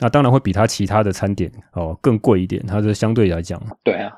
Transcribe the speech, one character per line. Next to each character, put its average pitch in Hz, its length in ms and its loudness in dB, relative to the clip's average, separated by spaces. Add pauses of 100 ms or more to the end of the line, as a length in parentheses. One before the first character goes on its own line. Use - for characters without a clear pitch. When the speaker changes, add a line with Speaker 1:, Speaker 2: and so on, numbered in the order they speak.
Speaker 1:
那 120 80 0
当 143 120 4
然 143 120 4
会 131 80 4
比 98 120 0
他 104 140 2
其 - 180 -2
他 104 200 2
的 98 80 0
餐 98 200 -2
点， 92 160 -4 (260)
哦， 85 280 -6
更 117 160 2
贵 101 240 2
一 92 60 -2
点， 98 180 -4
它 104 160 -2
是 107 100 2
相 110 220 0
对 110 140 4
来 82 120 -2
讲。 85 220 -10 (220)
Speaker 2:
对 101 100 2
啊， 101 240 -8